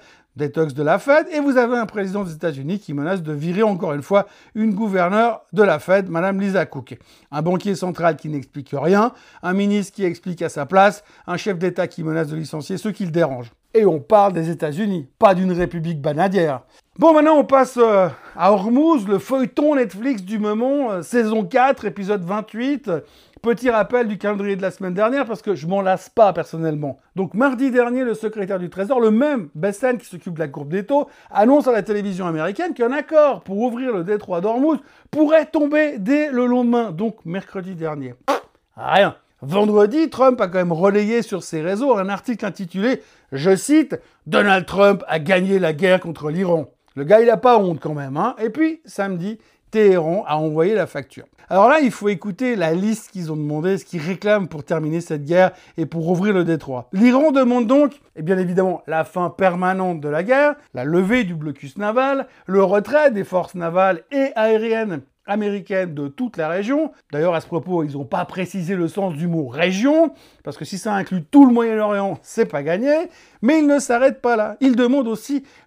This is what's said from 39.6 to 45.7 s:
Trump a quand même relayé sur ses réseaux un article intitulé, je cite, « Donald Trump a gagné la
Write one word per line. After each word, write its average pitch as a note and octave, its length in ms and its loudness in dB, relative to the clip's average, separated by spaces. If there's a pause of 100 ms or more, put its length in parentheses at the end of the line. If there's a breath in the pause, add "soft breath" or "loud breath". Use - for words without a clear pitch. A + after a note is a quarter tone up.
Trump B3 320 2
a G3 60 0
quand F3+ 100 -6
même F3+ 140 0
relayé G#3 500 2
sur F3+ 220 -8
ses D#3+ 180 -8
réseaux G#3+ 360 0
un F#3+ 120 -4
article G3+ 360 -6
intitulé, G3 580 -4 (280 loud breath)
je D#3+ 240 2
cite, « C#4+ 440 0 (280 soft breath)
Donald F#3+ 380 2
Trump G3+ 420 2
a D#3+ 120 -2
gagné F#3+ 400 0
la E3 140 0